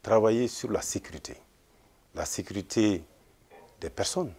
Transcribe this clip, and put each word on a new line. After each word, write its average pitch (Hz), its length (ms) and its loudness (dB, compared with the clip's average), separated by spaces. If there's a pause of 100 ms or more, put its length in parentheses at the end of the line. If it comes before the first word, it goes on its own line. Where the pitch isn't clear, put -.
travailler 113 440 4
sur 113 240 -6
la - 100 -2
sécurité. - 540 -8 (800)
La 82 80 -6
sécurité 95 800 0 (800)
des 101 80 -6
personnes 139 500 -2